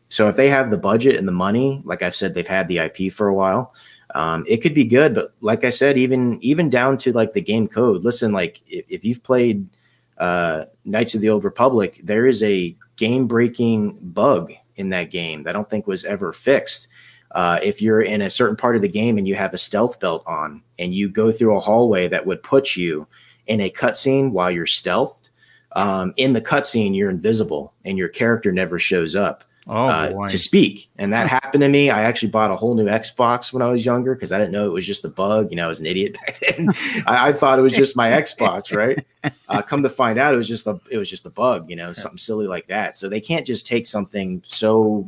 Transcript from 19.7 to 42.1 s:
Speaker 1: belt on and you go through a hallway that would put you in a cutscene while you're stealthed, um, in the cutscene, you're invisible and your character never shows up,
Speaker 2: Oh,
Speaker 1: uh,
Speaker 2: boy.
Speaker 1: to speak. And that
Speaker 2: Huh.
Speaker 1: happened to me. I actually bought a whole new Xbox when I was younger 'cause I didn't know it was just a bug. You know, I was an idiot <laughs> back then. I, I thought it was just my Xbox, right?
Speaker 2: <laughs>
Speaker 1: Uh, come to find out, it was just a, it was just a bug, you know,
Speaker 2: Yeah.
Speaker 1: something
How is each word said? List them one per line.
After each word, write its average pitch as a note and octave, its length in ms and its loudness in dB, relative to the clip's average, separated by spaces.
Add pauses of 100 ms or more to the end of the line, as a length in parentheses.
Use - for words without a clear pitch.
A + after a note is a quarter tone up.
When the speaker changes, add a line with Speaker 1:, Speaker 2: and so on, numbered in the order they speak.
Speaker 1:
belt E2 260 -2
on D#2 340 -8 (160)
and F2+ 160 -6
you G2+ 140 -2
go A2 240 0
through A2 240 4
a G2 40 2
hallway G#2 480 2
that F2 180 -2
would F2+ 180 -4
put - 320 2
you D#2+ 320 -4 (400)
in A2 140 0
a F#2+ 80 0
cutscene C3+ 600 0
while F2+ 200 0
you're E2+ 140 -2
stealthed, - 640 -2 (420)
um, F#2+ 460 -2
in C3 160 4
the A2+ 80 2
cutscene, A2 540 0
you're G2 140 0
invisible F2+ 640 -2 (120)
and F#2+ 120 -4
your F2+ 120 -2
character A2+ 420 0
never F2+ 260 -2
shows E2 380 0
up, F#2+ 300 -2 (220)
Speaker 2:
Oh, A2+ 200 -2
Speaker 1:
uh, D#2 240 0
Speaker 2:
boy. G2+ 160 -6
Speaker 1:
to F#2+ 100 -2
speak. - 600 2
And G2+ 160 -4
that A2+ 140 2
Speaker 2:
Huh. B2+ 140 2
Speaker 1:
happened - 200 2
to C#3 80 6
me. C#3+ 200 6
I G#2+ 140 2
actually A#2 280 0
bought G#2+ 200 2
a F#2 40 -2
whole A2+ 200 0
new A2 120 2
Xbox A#2+ 640 0
when B2+ 80 -2
I A#2+ 100 2
was A#2 140 0
younger B2+ 300 0
'cause G2+ 160 -8
I F#2 60 -2
didn't G2+ 140 0
know G#2 140 -2
it F#2+ 80 -2
was F2+ 120 -4
just G2 200 -6
a D#2+ 40 -8
bug. G2+ 420 0
You E2 40 -8
know, E2+ 100 -2
I - 20 -2
was E2 120 -6
an D#2 60 -8
idiot F#2+ 360 -2
<laughs> - 40 -12
back - 140 -10
then. - 300 0 (360)
I, B2 240 4
I D3 40 4
thought C3+ 260 4
it - 20 6
was C3 100 6
just C3 240 2
my A#2 140 2
Xbox, G#2 680 -2
right? B2+ 280 0
Speaker 2:
<laughs> - 40 -18 (400)
Speaker 1:
Uh, G#2 140 -2
come C#3+ 220 -4
to C3 60 2
find A#2 280 0
out, C#3+ 160 4
it B2 40 4
was A#2 100 -2
just A#2 180 -6
a, G2 140 -4 (100)
it A#2+ 80 -4
was G2 100 -4
just F#2 200 -14
a - 20 -18
bug, F#2+ 400 -2
you F2 60 -12
know, E2+ 120 -12
Speaker 2:
Yeah. F2 60 -12
Speaker 1:
something - 240 -12